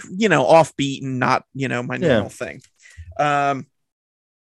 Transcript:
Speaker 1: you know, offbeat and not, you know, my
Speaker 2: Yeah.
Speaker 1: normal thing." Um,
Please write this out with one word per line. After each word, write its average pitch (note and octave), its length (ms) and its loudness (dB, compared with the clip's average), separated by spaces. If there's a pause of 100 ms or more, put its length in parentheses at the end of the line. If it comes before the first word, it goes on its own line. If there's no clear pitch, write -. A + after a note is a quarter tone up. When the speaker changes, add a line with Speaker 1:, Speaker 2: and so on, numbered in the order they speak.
(180)
Speaker 1:
you A3 100 2
know, D3 160 4
offbeat C#3 600 4
and C3 160 -6
not, B2 340 0
you C3+ 160 -6
know, B2 140 -4
my B2+ 120 -8
Speaker 2:
Yeah. B2+ 200 -2
Speaker 1:
normal G#2 160 -2
thing." F#2+ 300 -12 (560)
Um, C#3+ 500 -2 (840)